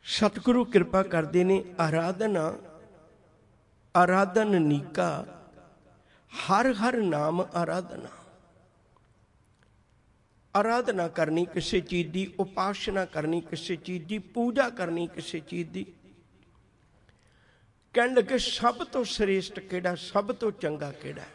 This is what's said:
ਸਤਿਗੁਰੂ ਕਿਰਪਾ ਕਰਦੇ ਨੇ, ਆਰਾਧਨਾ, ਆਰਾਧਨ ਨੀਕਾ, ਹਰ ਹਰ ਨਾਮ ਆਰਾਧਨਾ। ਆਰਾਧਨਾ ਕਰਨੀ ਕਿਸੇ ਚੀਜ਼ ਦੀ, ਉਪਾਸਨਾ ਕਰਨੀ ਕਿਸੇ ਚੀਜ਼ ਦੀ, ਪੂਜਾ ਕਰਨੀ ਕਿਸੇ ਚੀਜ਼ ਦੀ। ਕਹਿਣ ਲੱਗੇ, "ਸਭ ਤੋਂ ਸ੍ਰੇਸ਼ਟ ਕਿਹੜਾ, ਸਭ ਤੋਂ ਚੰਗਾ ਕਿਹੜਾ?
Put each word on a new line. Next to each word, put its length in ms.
ਸਤਿਗੁਰੂ 600
ਕਿਰਪਾ 380
ਕਰਦੇ 400
ਨੇ, 220
ਆਰਾਧਨਾ, 760
ਆਰਾਧਨ 680
ਨੀਕਾ, 640
ਹਰ 420
ਹਰ 240
ਨਾਮ 560
ਆਰਾਧਨਾ। 560
ਆਰਾਧਨਾ 520
ਕਰਨੀ 380
ਕਿਸੇ 340
ਚੀਜ਼ 320
ਦੀ, 280
ਉਪਾਸਨਾ 680
ਕਰਨੀ 360
ਕਿਸੇ 340
ਚੀਜ਼ 300
ਦੀ, 140
ਪੂਜਾ 500
ਕਰਨੀ 380
ਕਿਸੇ 320
ਚੀਜ਼ 300
ਦੀ। 160
ਕਹਿਣ 200
ਲੱਗੇ, 240
"ਸਭ 480
ਤੋਂ 180
ਸ੍ਰੇਸ਼ਟ 560
ਕਿਹੜਾ, 360
ਸਭ 400
ਤੋਂ 160
ਚੰਗਾ 400
ਕਿਹੜਾ? 320